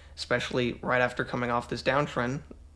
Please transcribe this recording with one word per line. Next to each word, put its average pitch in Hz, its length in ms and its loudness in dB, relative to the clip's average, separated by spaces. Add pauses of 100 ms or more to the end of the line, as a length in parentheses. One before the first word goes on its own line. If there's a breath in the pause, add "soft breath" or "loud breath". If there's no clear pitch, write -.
(160 loud breath)
especially 123 680 0
right 123 180 4
after 123 220 2
coming 123 260 -2
off 120 200 0
this 120 120 -4
downtrend. 139 600 2 (340)